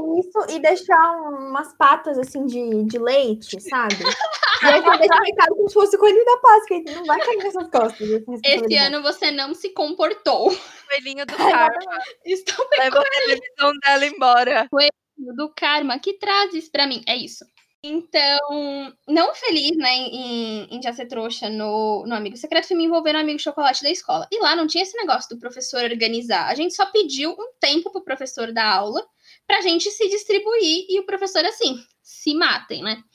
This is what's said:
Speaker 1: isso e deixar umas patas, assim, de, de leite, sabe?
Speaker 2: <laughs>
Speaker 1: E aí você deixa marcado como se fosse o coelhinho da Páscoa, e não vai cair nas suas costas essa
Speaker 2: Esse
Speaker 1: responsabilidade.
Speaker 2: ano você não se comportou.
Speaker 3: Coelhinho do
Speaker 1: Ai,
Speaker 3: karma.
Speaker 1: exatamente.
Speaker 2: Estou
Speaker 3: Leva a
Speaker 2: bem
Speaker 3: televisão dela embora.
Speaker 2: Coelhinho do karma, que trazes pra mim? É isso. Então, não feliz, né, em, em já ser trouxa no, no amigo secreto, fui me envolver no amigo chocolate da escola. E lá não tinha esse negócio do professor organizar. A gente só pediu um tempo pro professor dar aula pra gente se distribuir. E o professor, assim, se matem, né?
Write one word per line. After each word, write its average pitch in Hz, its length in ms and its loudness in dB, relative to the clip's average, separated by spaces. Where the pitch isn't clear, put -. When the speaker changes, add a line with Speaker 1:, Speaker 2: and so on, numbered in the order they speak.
Speaker 1:
isso 359 380 -4
e - 20 -6
deixar 339 520 4
umas 285 560 -8
patas, 302 420 4
assim, 262 260 -6
de, 233 380 -2
de 220 160 -4
leite, 233 600 0
sabe? 240 340 -2
Speaker 2:
<laughs> 605 560 -2
Speaker 1:
E - 40 0
aí 294 120 8
você 339 200 4
deixa 330 160 6
marcado 392 400 4
como 403 140 0
se - 40 -10
fosse 403 220 6
o 392 40 -4
coelhinho 415 240 6
da 480 140 4
Páscoa, 440 400 6
e 330 60 -6
não 330 200 -10
vai 311 160 2
cair 480 180 0
nas 381 160 -4
suas 359 180 -6
costas 226 300 2
essa 214 160 -2
Speaker 2:
Esse 220 120 -8
Speaker 1:
responsabilidade. 277 640 0
Speaker 2:
ano 294 80 -4
você 311 300 -2
não 285 240 -6
se 381 140 -10
comportou. 330 840 0
Speaker 3:
Coelhinho 277 380 -6
do 240 80 -12
Speaker 1:
Ai, 381 180 2
Speaker 3:
karma. - 280 4
Speaker 1:
exatamente. 740 460 -10
Speaker 2:
Estou 370 420 -4
Speaker 3:
Leva 262 220 4
a - 20 6
Speaker 2:
bem 539 100 0
Speaker 3:
televisão 285 600 0
dela 277 220 4
embora. 254 640 4
Speaker 2:
Coelhinho 285 640 -2
do 302 200 -6
karma, 294 420 -2
que 392 160 -4
trazes 392 560 -2
pra 277 160 0
mim? 262 220 -6
É 240 80 0
isso. - 280 -12
Então, 285 1120 -2
não 339 260 2
feliz, 330 440 -2
né, 262 180 0
em, 240 800 -6
em 254 80 -10
já 240 100 -6
ser 240 140 -12
trouxa 233 420 -8
no, 214 560 -4
no 233 80 -6
amigo 208 240 -6
secreto, 320 300 -2
fui 359 100 -2
me 330 80 0
envolver 330 280 0
no 311 60 0
amigo 302 200 -2
chocolate 285 420 0
da 285 80 -2
escola. 330 420 -4
E 440 80 -4
lá 320 160 0
não 330 120 0
tinha 330 160 -2
esse 381 120 -8
negócio 370 340 -2
do 233 100 -14
professor 247 440 -8
organizar. 226 640 -2
A 139 60 -2
gente 320 220 -4
só 392 100 0
pediu 320 460 -2
um 427 280 -12
tempo 320 320 0
pro 370 120 -10
professor 269 500 -8
dar 220 180 0
aula 208 320 0
pra 392 140 2
gente 349 280 0
se 415 180 -2
distribuir. 403 800 0
E 381 120 0
o 392 80 -6
professor, 381 380 -2
assim, 311 380 -4
se - 320 -6
matem, 311 480 -2
né? 220 180 -6